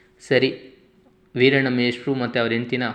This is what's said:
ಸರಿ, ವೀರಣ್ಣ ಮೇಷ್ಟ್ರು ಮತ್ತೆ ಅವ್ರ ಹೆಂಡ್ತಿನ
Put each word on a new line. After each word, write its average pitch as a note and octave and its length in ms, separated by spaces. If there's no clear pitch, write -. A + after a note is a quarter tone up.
ಸರಿ, - 540
ವೀರಣ್ಣ C3+ 320
ಮೇಷ್ಟ್ರು B2 480
ಮತ್ತೆ B2 240
ಅವ್ರ A2+ 120
ಹೆಂಡ್ತಿನ B2 320